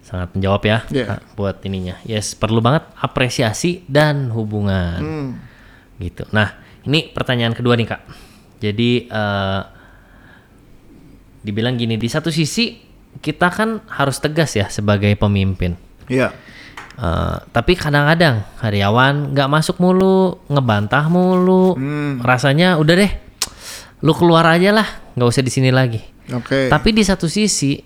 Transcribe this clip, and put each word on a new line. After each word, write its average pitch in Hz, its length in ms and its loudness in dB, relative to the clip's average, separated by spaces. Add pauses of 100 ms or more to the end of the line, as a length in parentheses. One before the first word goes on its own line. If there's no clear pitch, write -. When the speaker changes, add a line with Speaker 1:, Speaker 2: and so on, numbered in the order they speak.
Speaker 1:
Sangat 90 320 -8
menjawab 95 240 0
ya, 107 160 0 (160)
Speaker 2:
Iya. 127 120 -2 (120)
Speaker 1:
Kak, - 40 -14 (120)
buat 98 320 -6
ininya. 92 400 -8
Yes, 107 320 -6
perlu 110 240 0
banget 135 320 2
apresiasi 131 960 -2
dan 143 400 2
hubungan. 101 720 -2
Speaker 2:
Hmm. 151 300 -6 (680)
Speaker 1:
Gitu. - 320 -10
Nah, 104 240 0 (320)
ini 147 240 -2
pertanyaan 117 480 -2
kedua 120 160 2
nih, 117 160 0
Kak. - 120 -8 (600)
Jadi, 113 480 0
eh, 101 520 -4 (1800)
dibilang 110 320 -4
gini, 117 240 -2
di 110 80 -4
satu 156 240 -4
sisi 165 480 -2 (400)
kita 175 320 -2
kan 220 400 -4
harus 135 320 -2
tegas 151 320 -2
ya 104 160 -2
sebagai 104 480 0
pemimpin. 95 560 0 (320)
Speaker 2:
Iya. 127 320 -2 (580)
Speaker 1:
Eh, 85 420 -2 (120)
tapi 120 240 0
kadang-kadang 147 720 2 (160)
karyawan 123 720 2
nggak 139 160 0
masuk 156 320 0
mulu, 185 640 2
ngebantah 131 640 0
mulu. 185 640 4
Speaker 2:
Hmm. 143 480 -4
Speaker 1:
Rasanya, 143 560 2
"Udah 156 160 4
deh, 190 200 2 (920)
lu 156 80 4
keluar 165 320 4
aja 175 240 4
lah, 208 180 2 (300)
nggak 123 160 4
usah 139 80 2
di 127 80 0
sini 131 240 2
lagi." 127 240 0 (320)
Speaker 2:
Oke. 131 400 -2
Speaker 1:
Tapi 151 240 2
di 220 80 4
satu 190 240 0
sisi 160 600 -2